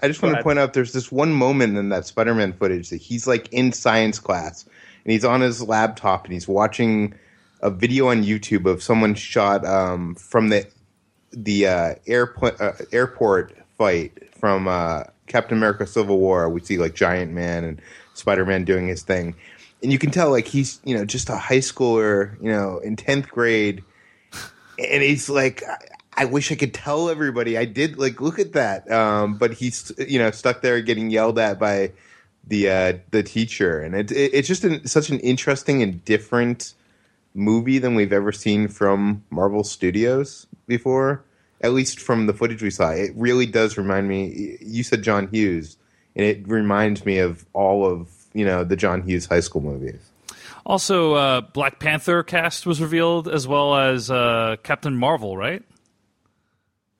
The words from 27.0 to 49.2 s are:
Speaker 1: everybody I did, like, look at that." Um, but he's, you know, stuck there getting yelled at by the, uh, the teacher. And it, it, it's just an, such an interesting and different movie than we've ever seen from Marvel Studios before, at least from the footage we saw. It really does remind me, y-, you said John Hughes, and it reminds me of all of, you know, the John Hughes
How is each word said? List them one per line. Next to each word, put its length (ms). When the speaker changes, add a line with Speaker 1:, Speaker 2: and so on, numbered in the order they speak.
Speaker 1:
everybody 460
I 100
did, 320
like, 220
look 200
at 140
that." 360
Um, 460
but 160
he's, 460
you 200
know, 140
stuck 300
there 180
getting 300
yelled 280
at 220
by 320
the, 260
uh, 220
the 120
teacher. 580
And 140
it, 160
it, 240
it's 140
just 160
an, 220
such 240
an 100
interesting 640
and 220
different 680
movie 440
than 160
we've 180
ever 200
seen 340
from 640
Marvel 320
Studios 840
before, 560
at 120
least 280
from 260
the 80
footage 280
we 80
saw. 200
It 240
really 320
does 320
remind 300
me, 180
y-, 340
you 220
said 200
John 260
Hughes, 480
and 80
it 240
reminds 560
me 140
of 340
all 340
of, 220
you 120
know, 200
the 100
John 280
Hughes 240